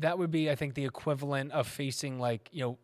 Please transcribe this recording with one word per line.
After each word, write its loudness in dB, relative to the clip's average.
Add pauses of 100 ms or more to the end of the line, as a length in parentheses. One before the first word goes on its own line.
that 2
would 2
be, 4
I 4
think, -2
the 0
equivalent 0
of 2
facing, -4
like, 0
you -4
know, -2